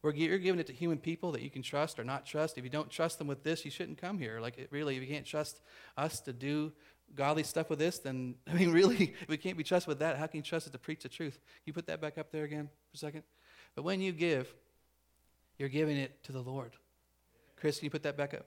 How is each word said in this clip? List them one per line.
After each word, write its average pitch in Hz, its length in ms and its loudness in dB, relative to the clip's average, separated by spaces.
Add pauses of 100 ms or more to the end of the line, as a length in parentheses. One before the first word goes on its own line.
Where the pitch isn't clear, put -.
We're 151 100 4
gi-, 147 140 2
you're 175 120 4
giving 185 220 4
it 160 80 -2
to 135 60 -12
human 160 240 2
people 165 340 -2
that 123 100 -4
you 135 80 -6
can 135 120 -8
trust 147 360 0
or 117 60 -6
not 131 220 -4
trust. 156 320 0
If 127 80 -8
you 127 40 -6
don't 151 200 -2
trust 165 280 0
them 147 100 -4
with 139 160 -4
this, 160 200 0
you 139 80 -8
shouldn't 156 260 -6
come 185 220 -4
here. 113 220 -4
Like, 120 160 -6
it 131 120 -12
really, 143 280 -2
if 127 40 -4
you 131 60 -8
can't 147 180 -6
trust - 360 -4 (340)
us 156 260 -2
to 135 120 -8
do 147 400 -2 (420)
godly 147 280 2
stuff 160 260 -2
with 151 100 0
this, 175 200 2
then, 127 420 -4
<laughs> - 60 -16
I 156 60 -2
mean, 175 180 8
really, 180 500 8
if 170 80 -10
we 156 80 2
can't 185 200 -4
be 156 60 -2
trusted 175 240 4
with 143 120 -2
that, 156 180 2
how 156 100 -2
can 156 100 -6
you 147 60 -4
trust 160 240 -4
us 139 60 -14
to 143 40 -12
preach 156 260 -8
the 165 60 -8
truth? 151 240 -6
Can - 340 -20
you 156 60 -8
put 170 140 -6
that 160 140 -4
back 156 160 -6
up 156 140 -8
there 156 120 -2
again 147 240 -4 (240)
for - 40 -20
a - 20 -14
second? 151 260 -8 (520)
But 135 80 -8
when 190 180 0
you 190 100 0
give, 156 420 2 (1040)
you're 139 120 -4
giving 147 260 2
it 135 300 -2
to 143 80 -12
the 131 80 -6
Lord. 123 320 -6 (840)
Chris, 147 240 0
can 151 60 -8
you 147 40 -2
put 147 140 -4
that 143 140 -2
back 143 160 -2
up? - 140 -10